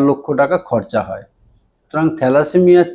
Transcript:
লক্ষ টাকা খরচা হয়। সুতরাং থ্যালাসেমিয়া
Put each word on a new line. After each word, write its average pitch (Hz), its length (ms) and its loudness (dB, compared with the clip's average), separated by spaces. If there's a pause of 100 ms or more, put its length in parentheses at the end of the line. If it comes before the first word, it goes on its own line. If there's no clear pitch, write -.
লক্ষ 139 280 -2
টাকা 143 300 0
খরচা 110 380 -4
হয়। 98 220 -12 (520)
সুতরাং 156 300 -6 (100)
থ্যালাসেমিয়া 151 680 2 (120)